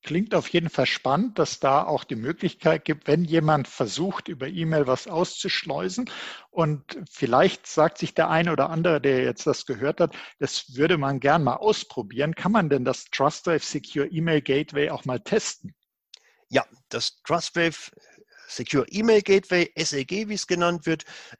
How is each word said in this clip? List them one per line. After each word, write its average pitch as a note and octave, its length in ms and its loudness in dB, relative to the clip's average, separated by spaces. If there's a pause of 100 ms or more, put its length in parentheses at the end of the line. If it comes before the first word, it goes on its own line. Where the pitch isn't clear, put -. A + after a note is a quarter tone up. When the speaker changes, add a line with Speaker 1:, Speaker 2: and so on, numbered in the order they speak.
Speaker 1:
Klingt F#3 320 -2
auf D#3+ 140 2
jeden E3+ 220 0
Fall C3 160 0
spannend, F#3 520 0
dass D#3 200 0
da C#3 260 4
auch D3+ 200 -2
die - 100 -8
Möglichkeit D#3 720 0
gibt, D3+ 240 -4
wenn E3 160 4
jemand D#3 420 2
versucht, C#3+ 600 -4
über C3+ 200 -8
E-Mail D#3+ 380 0
was C3 220 0
auszuschleusen. F3+ 1000 -4 (420)
Und D3+ 340 -2 (260)
vielleicht C#3 560 2
sagt - 320 2
sich - 160 -6
der E3 160 2
eine E3 220 2
oder C#3 180 0
andere, E3 300 2
der C3 240 2
jetzt B2 220 -4
das C#3+ 200 -2
gehört C3+ 340 -2
hat, E3 140 2 (240)
das - 380 -6
würde E3 200 2
man C#3 220 0
gern D3 240 4
mal C3 140 2
ausprobieren. A#2+ 800 -2
Kann F#3 160 -2
man G3 180 4
denn C3+ 140 2
das C3 220 -2
Trustwave E3 580 0
Secure C#3+ 420 -4
E-Mail D#3+ 360 0
Gateway D3 480 -2
auch C#3+ 160 -8
mal - 140 -2
testen? - 540 -4 (760)
Speaker 2:
Ja, B2 140 2 (240)
das - 360 -6
Trustwave E3 680 -2 (560)
Secure B2+ 420 -2
E-Mail A3 340 4
Gateway, G3 520 2
S D#3+ 180 -2
E C#3 120 -2
G, G#3 240 -4
wie G#3+ 60 -6
es F#3+ 120 -6
genannt F3 400 0
wird, D#3+ 180 -2 (360)